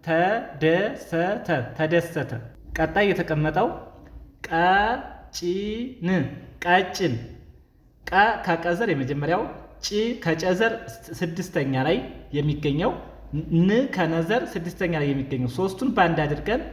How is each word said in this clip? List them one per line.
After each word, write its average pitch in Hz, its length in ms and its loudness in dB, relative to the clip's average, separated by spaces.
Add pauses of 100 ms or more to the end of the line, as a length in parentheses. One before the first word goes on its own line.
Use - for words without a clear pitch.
ተደሰተ፣ 175 1500 0 (240)
ተደሰተ። 160 580 0 (440)
ቀጣይ 160 320 2
የተቀመጠው 165 640 2 (760)
ቀጭን፣ 196 1800 0 (360)
ቀጭን። 175 540 4 (920)
ቀ - 40 -8 (300)
ከቀዘር 175 480 0
የመጀመሪያው፣ 147 540 0 (400)
ጭ 220 360 0
ከጨዘር 185 540 2 (420)
ስድስተኛ 156 680 -2
ላይ 175 200 2 (300)
የሚገኘው፣ 147 600 0 (640)
ን 214 320 4
ከነዘር 175 580 0
ስድስተኛ 170 480 -4
ላይ 147 140 0
የሚገኘው 135 420 -2
ሶስቱን 190 400 -2
በአንድ 170 300 4
አድርገን 151 420 -2 (100)